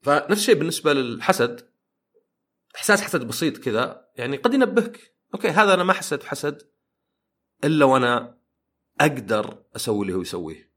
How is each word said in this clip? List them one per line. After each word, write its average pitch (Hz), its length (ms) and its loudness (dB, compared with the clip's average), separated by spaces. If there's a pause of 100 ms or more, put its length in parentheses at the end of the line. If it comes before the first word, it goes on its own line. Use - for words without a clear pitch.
فنفس 156 380 2
الشيء 208 160 4
بالنسبة 156 380 -2
للحسد، 120 760 -2 (1040)
إحساس 202 260 2
حسد 127 260 -4
بسيط 139 300 -4
كذا 120 580 -4
يعني 127 220 -6
قد 240 160 0
ينبهك، - 640 -2 (180)
أوكي، 196 160 -4
هذا 196 240 4
أنا 180 100 2
ما 185 100 2
حسيت - 280 -4
بحسد - 500 -10 (920)
إلا 147 220 4
وأنا 120 520 2 (640)
أقدر 110 640 -2 (120)
أسوي 107 260 -2
اللي 95 120 -2
هو 92 80 -2
يسويه 85 560 -10